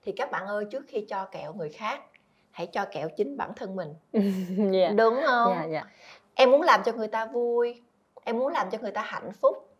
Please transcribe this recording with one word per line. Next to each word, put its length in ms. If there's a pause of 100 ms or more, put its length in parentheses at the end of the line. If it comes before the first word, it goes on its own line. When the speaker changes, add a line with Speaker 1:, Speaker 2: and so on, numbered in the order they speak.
Speaker 1:
Thì 80
các 180
bạn 160
ơi, 240
trước 180
khi 200
cho 160
kẹo 300
người 140
khác, 320 (500)
hãy 160
cho 260
kẹo 240
chính 200
bản 200
thân 200
mình. 180 (180)
Speaker 2:
<laughs> 600
Dạ. 240
Speaker 1:
Đúng 180 (120)
không? 300
Speaker 2:
Dạ, 160
dạ. 120 (500)
Speaker 1:
Em 160
muốn 120
làm 220
cho 80
người 160
ta 180
vui, 560 (420)
em 140
muốn 100
làm 220
cho 80
người 140
ta 100
hạnh 380
phúc 280 (120)